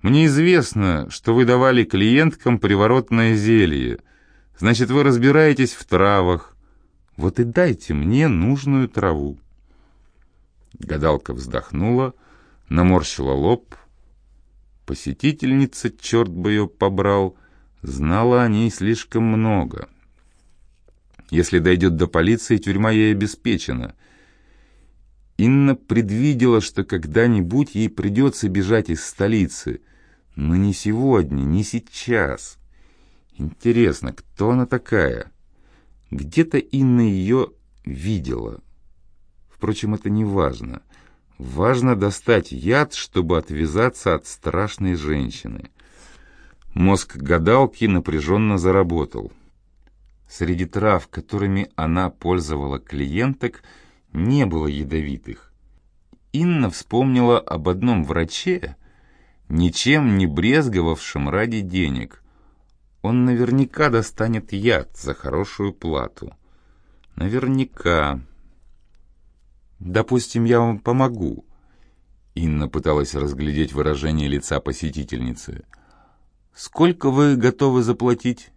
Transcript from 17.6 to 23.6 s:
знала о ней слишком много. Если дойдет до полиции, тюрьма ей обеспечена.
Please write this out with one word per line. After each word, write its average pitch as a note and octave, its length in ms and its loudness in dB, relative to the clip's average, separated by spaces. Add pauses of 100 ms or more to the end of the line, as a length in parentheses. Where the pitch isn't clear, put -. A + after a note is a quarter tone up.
знала F#2 600 2
о A#2 60 2
ней A2 220 2
слишком A2+ 540 -2
много. A2 640 -2 (1400)
Если E2+ 300 2
дойдет F2 360 4
до E2+ 120 0
полиции, G#2+ 500 2
тюрьма G2+ 320 0
ей G#2+ 220 4
обеспечена. G2+ 840 -4 (1400)